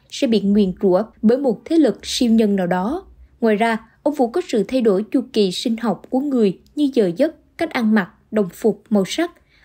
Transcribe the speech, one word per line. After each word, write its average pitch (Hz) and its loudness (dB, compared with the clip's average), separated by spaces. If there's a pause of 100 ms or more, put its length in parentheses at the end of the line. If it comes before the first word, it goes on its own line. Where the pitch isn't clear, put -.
sẽ - -4
bị 214 2
nguyền 196 2
rủa 190 2 (180)
bởi 233 4
một 269 -2
thế 330 0
lực 254 2
siêu - 0
nhân 220 4
nào 185 0
đó. 196 -4 (360)
Ngoài 220 2
ra, 226 0 (260)
ông 285 0
Vũ 262 0
có 277 -4
sự 214 0
thay 254 -2
đổi 214 2
chu 254 -2 (120)
kỳ 202 0
sinh 226 -4
học 220 -4
của 254 -2
người 240 0 (160)
như 294 0
giờ 202 2
giấc, - -4
cách 330 -4
ăn 220 0
mặc, 190 0 (220)
đồng 208 -2
phục, - -4
màu 208 2
sắc. 339 -4 (340)